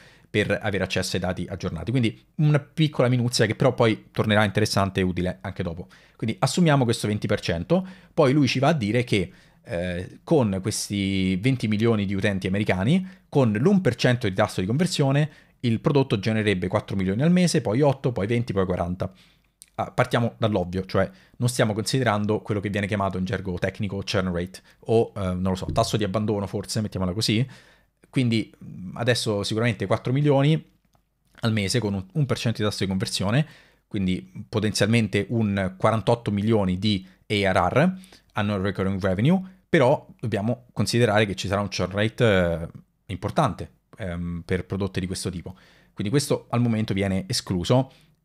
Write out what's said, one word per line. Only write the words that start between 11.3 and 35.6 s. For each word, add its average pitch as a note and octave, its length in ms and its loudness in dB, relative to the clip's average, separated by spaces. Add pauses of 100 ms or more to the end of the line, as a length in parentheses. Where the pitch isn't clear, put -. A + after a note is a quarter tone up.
venti B2 320 0
milioni G#2+ 360 2
di G2 100 -4
utenti F#2+ 340 -2
americani, G#2+ 580 0 (220)
con B2+ 240 4
l'un F3+ 280 4
per B2+ 140 2
cento A#2+ 340 0
di F#2+ 60 -2
tasso G#2 260 0
di F#2 60 0
conversione, D3 640 0 (300)
il A2+ 200 0
prodotto C3+ 380 2
genererebbe G#2 480 2
quattro G#2 300 -2
milioni F#2+ 260 0
al E3 80 4
mese, F3 320 4
poi A2 180 0
otto, C3+ 320 2
poi G2 140 -2
venti, A#2+ 260 0
poi F#2+ 140 2
quaranta. F2+ 440 -2 (640)
Ah, - 160 -6
partiamo B2 440 0
dall'ovvio, F#2 480 -2
cioè F#2+ 240 0 (300)
non B2 100 0
stiamo A#2+ 240 0
considerando G#2+ 720 0
quello G#2 180 -4
che G#2 100 -4
viene G2+ 160 -2
chiamato G2 320 -2
in F#2 60 -2
gergo F#2 340 -4
tecnico F#2+ 500 -4
churn F#2 240 0
rate F2 280 -6 (200)
o, A#2 360 2
eh, G#2 40 -8
non F#2 220 -2
lo F#2 120 0
so, F2+ 180 -6
tasso A2+ 240 0
di G#2 80 -2
abbandono G#2 420 -2
forse, G#2+ 340 -6
mettiamola G2 320 -4
così. A2 320 0 (640)
Quindi, A#2 540 0
mm, - 340 -14
adesso A#2 460 0
sicuramente A2 440 -2
quattro A2+ 260 -2
milioni D3 520 4 (760)
al A2+ 120 0
mese G#2+ 280 0
con G2+ 140 -2
un F#2+ 180 -4
un D3 140 0
per A#2 120 -2
cento A2 240 -2
di G#2 60 2
tasso G2+ 160 -2
di F#2+ 40 0
conversione, G2+ 580 0 (420)
quindi F#2 420 -2 (180)
potenzialmente G#2 800 0
un G2 460 0